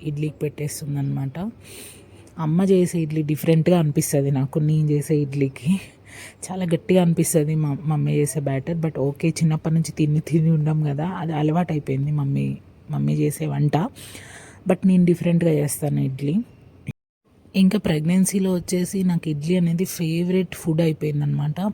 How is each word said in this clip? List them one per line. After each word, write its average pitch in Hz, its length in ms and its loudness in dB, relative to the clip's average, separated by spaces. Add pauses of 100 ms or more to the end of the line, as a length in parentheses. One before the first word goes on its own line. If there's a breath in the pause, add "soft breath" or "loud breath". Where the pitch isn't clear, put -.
ఇడ్లీకి 151 420 -6
పెట్టేస్తుంది 147 580 -6
అనమాట. 139 340 -4 (1080 loud breath)
అమ్మ 165 160 2 (100)
చేసే 180 320 4
ఇడ్లీ 156 280 -2
డిఫరెంట్గా 160 520 4
అనిపిస్తుంది 147 540 2
నాకు, 135 180 -2 (140)
నేను 156 240 2
చేసే 147 220 0 (100)
ఇడ్లీకి. 135 440 -2 (720 loud breath)
చాలా 185 280 -6
గట్టిగా 180 320 4
అనిపిస్తుంది 160 580 2
మా 147 80 0 (180)
మమ్మీ 147 300 0
చేసే 147 220 0
బ్యాటర్. 139 440 -4
But 156 100 -4 (120)
ఓకే, 147 220 -2 (100)
చిన్నప్పటి 156 380 0
నుంచి 160 200 0
తిని 151 320 2
తిని 160 220 2
ఉండం 156 340 2
కదా, 143 220 -4 (140)
అది 160 200 -4
అలవాటు 160 340 0
అయిపోయింది 143 460 -2
మమ్మీ, 139 240 -2 (460)
మమ్మీ 147 320 0
చేసే 147 240 -2
వంట. 143 300 0 (920 loud breath)
But 185 200 0
నేను 180 220 6
డిఫరెంట్గా 170 480 2
చేస్తాను 143 420 -2
ఇడ్లీ. 139 340 -2 (1200)
ఇంకా 190 240 4
ప్రెగ్నెన్సీలో 185 800 0
వచ్చేసి 180 420 -4 (100)
నాకు 165 180 -2
ఇడ్లీ 156 320 0
అనేది 170 260 0 (100)
ఫేవరెట్ 175 680 -2
ఫుడ్ 160 240 0
అయిపోయిందనమాట. 147 720 -2 (160)